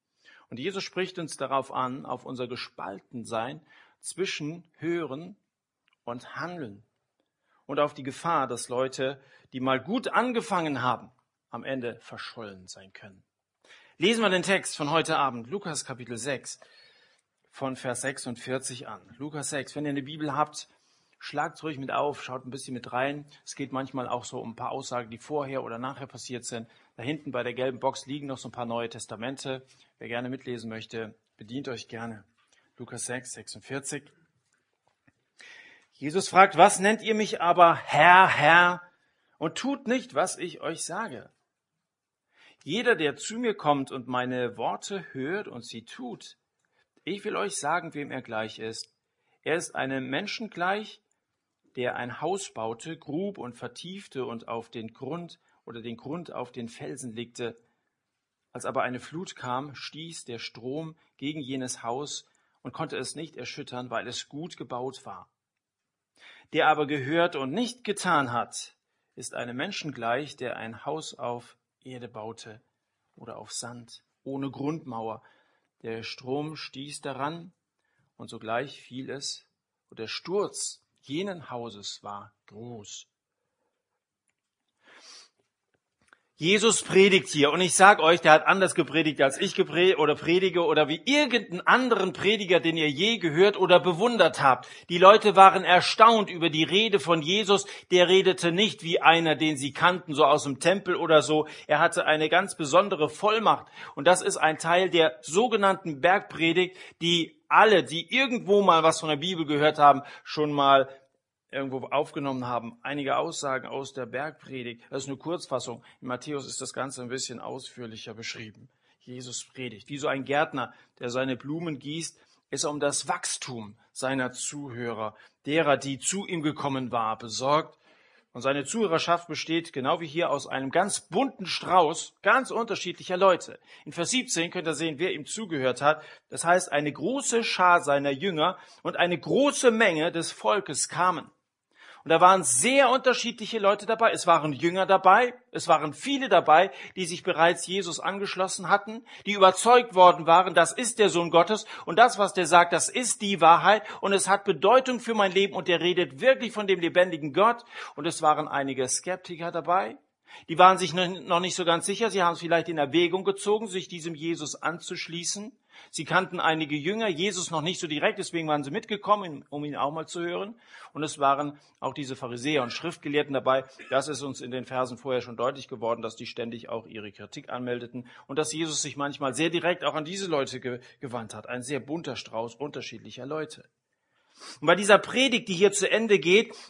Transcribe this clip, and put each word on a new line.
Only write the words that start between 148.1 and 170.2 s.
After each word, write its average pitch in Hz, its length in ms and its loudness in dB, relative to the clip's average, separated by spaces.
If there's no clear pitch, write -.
hatten, 214 340 0
die 202 60 -4
überzeugt 208 640 6
worden 170 320 8
waren, 180 260 6
das 170 180 4
ist 240 280 -6
der 202 100 6
Sohn 170 220 0
Gottes 208 340 4
und 170 120 -2
das, 233 220 6
was 196 160 2
der 180 100 2
sagt, 175 280 6
das 156 160 0
ist 226 340 -4
die 196 180 0
Wahrheit 170 400 8
und 196 120 0
es 190 140 2
hat 196 160 2
Bedeutung 226 560 4
für 226 160 -4
mein 196 160 2
Leben 196 240 2
und 175 120 -6
der 170 120 2
redet 165 420 -2
wirklich 247 300 2
von 208 160 -6
dem 185 120 2
lebendigen 165 540 0
Gott. 220 320 2
Und 147 100 -8
es 160 160 -6
waren 151 260 4
einige 135 400 -2
Skeptiker 175 640 -8
dabei, 180 460 -2
die 165 120 -4
waren 185 180 10
sich 170 160 -2
noch, 180 140 0
noch 180 320 0
nicht 180 160 -2
so 175 100 -2
ganz 170 220 2
sicher, 202 240 -2
sie 190 100 0
haben 170 120 4
es 151 60 -10
vielleicht 165 300 0
in 165 80 -4
Erwägung 160 460 0
gezogen, 202 420 -2
sich 185 220 -8
diesem 170 260 -10
Jesus 151 400 -6
anzuschließen. 175 1040 -8
Sie 170 140 -8
kannten 180 340 0
einige 156 360 0
Jünger, 202 340 -2
Jesus 175 420 -4
noch 160 100 -2
nicht 165 200 -4
so 175 60 -6
direkt, 151 300 -2
deswegen 170 300 -6
waren 147 160 -2
sie 135 80 -8
mitgekommen, 196 800 -4
um 147 160 -8
ihn 143 100 -10
auch 135 160 -2
mal 156 160 -10
zu 175 140 -10